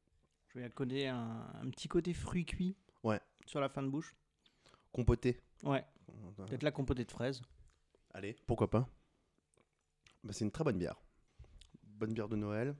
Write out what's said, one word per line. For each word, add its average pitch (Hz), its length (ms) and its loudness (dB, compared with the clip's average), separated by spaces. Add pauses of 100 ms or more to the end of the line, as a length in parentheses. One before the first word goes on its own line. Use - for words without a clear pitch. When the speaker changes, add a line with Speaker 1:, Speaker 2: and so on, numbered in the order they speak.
(480)
Speaker 1:
Je 127 120 -12
vais 123 60 -6
accoler 135 420 -2
un, 117 380 -2 (160)
un 131 80 -2
petit - 180 -8
côté 175 260 4
fruit 170 320 0
cuit 185 300 0 (280)
Speaker 2:
Ouais. 107 160 4 (260)
Speaker 1:
sur - 160 -4
la 139 80 2
fin 139 140 -2
de 135 60 2
bouche. 147 260 -4 (760)
Speaker 2:
Compotée. 123 480 4 (240)
Speaker 1:
Ouais. 139 220 2 (500)
Speaker 2:
Voilà. 95 140 -8
Speaker 1:
Peut-être 131 140 -4
la 151 80 4
compotée 123 340 0
de - 60 -10
fraises. 123 300 -2 (720)
Speaker 2:
Allez, 98 220 -6 (120)
pourquoi 110 220 4
pas. 123 180 4 (1400)
Bah, 101 100 -8
c'est 113 120 -2
une 101 60 0
très 160 120 -2
bonne 120 140 2
bière. 85 180 -2 (880)
Bonne 107 300 -4
bière 110 140 -2
de 110 80 -2
Noël. 107 440 0